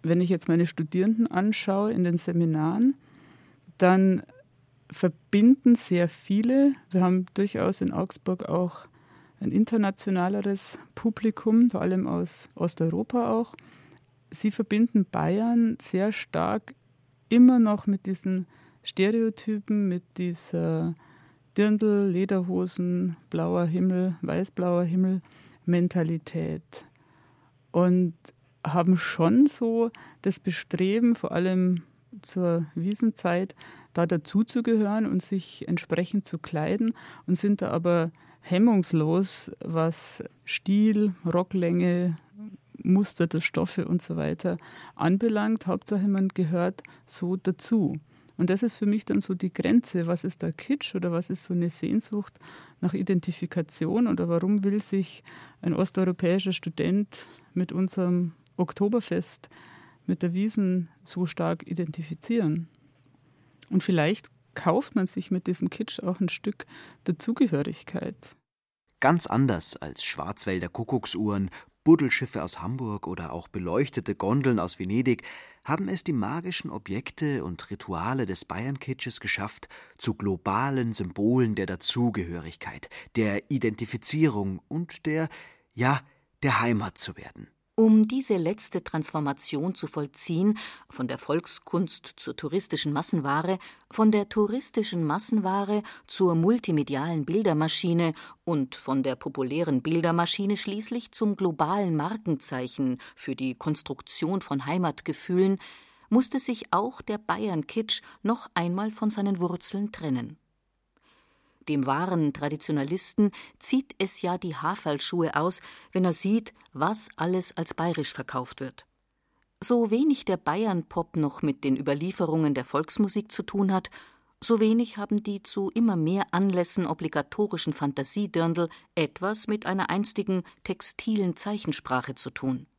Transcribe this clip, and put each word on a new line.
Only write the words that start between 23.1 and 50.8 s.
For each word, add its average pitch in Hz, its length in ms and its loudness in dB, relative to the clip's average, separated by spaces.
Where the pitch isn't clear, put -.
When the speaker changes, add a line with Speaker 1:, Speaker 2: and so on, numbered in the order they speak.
Speaker 1:
blauer 170 360 0
Himmel, 180 560 0
weißblauer 175 640 0
Himmel-Mentalität. 170 1800 -2
Und 180 440 4
haben 175 300 4
schon 202 500 4
so 233 440 0
das - 180 0
Bestreben, 196 760 2
vor - 160 -6
allem 180 500 2
zur 170 420 0
Wiesenzeit, 190 800 -2
da 170 140 2
dazuzugehören 214 960 0
und 185 180 0
sich - 460 -8
entsprechend 175 560 -2
zu 165 140 -8
kleiden 190 560 -2
und 180 80 2
sind 202 260 2
da - 100 -2
aber 170 400 2
hemmungslos, 180 1120 2
was 165 640 -4
Stil, 208 720 2
Rocklänge, 175 920 2
Muster 185 440 4
der 160 140 -2
Stoffe - 460 -2
und 175 160 0
so 165 140 -6
weiter 160 420 -2
anbelangt. 214 720 0
Hauptsache, 196 420 0
man 190 200 2
gehört 180 540 -2
so 180 300 -4
dazu. 185 600 0
Und 180 140 2
das 196 120 2
ist 233 140 -2
für 208 100 -2
mich 208 180 2
dann 202 160 2
so 190 140 -2
die 180 180 -4
Grenze, 185 540 2
was 170 180 -2
ist - 180 -6
da 165 100 -2
Kitsch - 420 -6